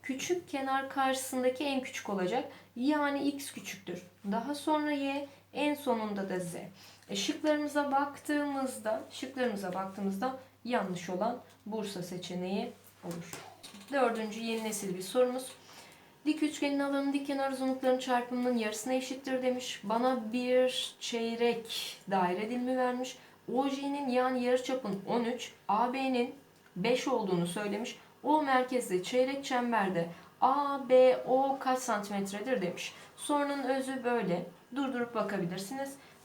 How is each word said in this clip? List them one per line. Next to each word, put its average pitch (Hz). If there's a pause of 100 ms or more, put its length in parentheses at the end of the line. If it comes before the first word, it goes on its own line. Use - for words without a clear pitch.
küçük 349
kenar 269
karşısındaki 262
en 269
küçük -
olacak. 202 (240)
Yani 277
X 277
küçüktür. - (280)
Daha 240
sonra 302
Y, 277 (260)
en 294
sonunda 214
da 185
Z. 170 (540)
E, 202
şıklarımıza 294
baktığımızda, 277 (100)
şıklarımıza 220
baktığımızda 196 (260)
yanlış 190
olan 208 (280)
Bursa 202
seçeneği 180 (340)
olur. 170 (600)
Dördüncü 220
yeni 226
nesil 196
bir 185
sorumuz. 247 (760)
Dik 311
üçgenin 285
alanı 277
dik 277
kenar 269
uzunluklarının 262
çarpımının 247
yarısına 220
eşittir 262
demiş. 247
Bana 226
bir 254
çeyrek 233 (140)
daire 190
dilimi 247
vermiş. 254 (360)
O 277
J'nin 277
yani 254
yarıçapın 247
on 226
üç, 240 (160)
A 233
B'nin 262 (400)
beş 240
olduğunu 185
söylemiş. 208 (240)
O 302
merkezli 254
çeyrek 269
çemberde 208 (340)
A 277
B 254
O 269
kaç 254
santimetredir 208
demiş. - (240)
Sorunun 285
özü 254
böyle. 196 (300)
Durdurup 247
bakabilirsiniz. 196 (300)